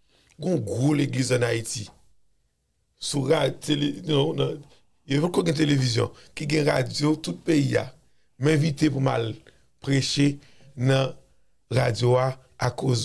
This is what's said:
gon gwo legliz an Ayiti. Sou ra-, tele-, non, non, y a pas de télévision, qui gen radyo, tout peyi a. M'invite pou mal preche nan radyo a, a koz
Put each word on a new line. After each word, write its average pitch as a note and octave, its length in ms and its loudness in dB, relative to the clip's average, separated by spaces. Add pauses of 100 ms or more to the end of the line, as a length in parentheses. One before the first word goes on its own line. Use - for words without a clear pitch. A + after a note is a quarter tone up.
(380)
gon F3+ 220 0
gwo A#2 340 0
legliz C3 380 -2
an A#2+ 140 2
Ayiti. A2+ 420 -4 (1120)
Sou C3+ 260 -4
ra-, C#3+ 220 2
tele-, D3 560 -2
non, D3+ 280 2
non, C#3 240 -2 (480)
y C3+ 100 0
a D3 40 2
pas F3 220 0
de E3+ 100 0
télévision, C3 580 0 (240)
qui D3+ 140 -8
gen D3+ 180 0
radyo, C#3+ 500 0
tout E3+ 280 -8
peyi C#3 320 2
a. G#2+ 80 0 (560)
M'invite D3+ 500 2
pou C3 100 -2
mal A#2+ 340 -2 (500)
preche C#3 540 2 (380)
nan C3+ 360 2 (580)
radyo B2 460 2
a, B2+ 140 2 (280)
a B2+ 140 0
koz B2 320 -2